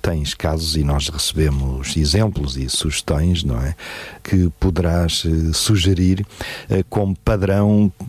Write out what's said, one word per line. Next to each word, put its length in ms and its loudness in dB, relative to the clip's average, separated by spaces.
tens 320 -2
casos 420 -2
e 80 2
nós 240 0
recebemos 880 -2
exemplos 640 0
e 100 -4
sugestões, 720 0
não 160 -2
é? 160 -2
Que 280 2
poderás, 640 0
eh, 300 2
sugerir, 720 2
eh, 220 0
como 260 0
padrão 760 2